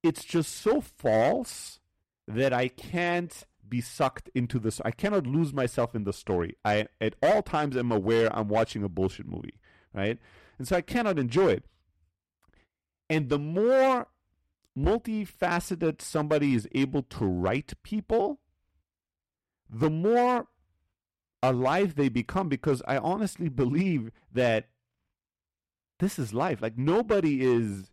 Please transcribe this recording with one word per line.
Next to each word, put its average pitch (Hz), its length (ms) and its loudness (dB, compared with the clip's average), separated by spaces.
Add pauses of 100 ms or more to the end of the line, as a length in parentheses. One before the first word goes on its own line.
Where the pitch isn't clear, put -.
it's 165 220 0
just - 320 -2
so 254 240 2
false 135 1000 0 (480)
that 127 240 0
I 127 160 0
can't 175 760 -4 (240)
be 120 120 -2
sucked - 540 -4
into 123 240 -2
this. 110 260 -4
I 113 80 -2
cannot 202 340 -2
lose 143 260 0
myself 123 420 -2
in 110 100 -4
the 98 80 -4
story. 90 520 -2
I, 104 220 2 (140)
at 110 220 0
all 202 200 4
times, 147 340 -2
am 120 140 0
aware 113 460 2
I'm 107 120 -2
watching 107 360 0
a 101 40 -2
bullshit 95 380 -2
movie, - 320 -12 (340)
right? 107 260 -2 (400)
And 131 100 -10
so 180 80 2
I 175 60 2
cannot 214 360 -2
enjoy 139 300 2
it. 104 160 2 (1500)
And 156 180 0
the 143 100 2
more 240 680 2 (680)
multifaceted 175 1300 -2
somebody 147 520 2
is 110 200 0
able 135 280 0
to - 220 -6
write 95 580 0
people, 233 580 -2 (1300)
the 123 220 0
more 233 560 2 (960)
alive 135 520 2
they 143 140 2
become, 123 400 -2
because 135 380 0
I 139 120 0
honestly 175 500 -2
believe 139 640 0 (220)
that 120 360 2 (1300)
this 196 200 -4
is 110 160 -6
life. 139 280 -2
Like, 110 160 -6
nobody 165 680 2
is 113 480 0